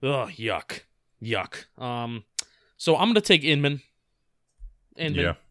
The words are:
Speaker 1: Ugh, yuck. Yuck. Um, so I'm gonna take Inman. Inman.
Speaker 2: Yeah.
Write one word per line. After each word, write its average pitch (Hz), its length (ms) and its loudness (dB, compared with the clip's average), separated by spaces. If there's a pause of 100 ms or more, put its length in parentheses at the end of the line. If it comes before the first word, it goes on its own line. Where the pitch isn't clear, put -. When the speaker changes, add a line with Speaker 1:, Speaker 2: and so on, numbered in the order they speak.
Speaker 1:
Ugh, 131 360 -2
yuck. 107 460 -6 (380)
Yuck. 107 440 -6 (120)
Um, 120 460 -6 (540)
so 160 180 4
I'm 190 140 4
gonna 226 100 6
take 175 240 4
Inman. 143 380 2 (1120)
Inman. 151 240 -2
Speaker 2:
Yeah. 85 140 2 (180)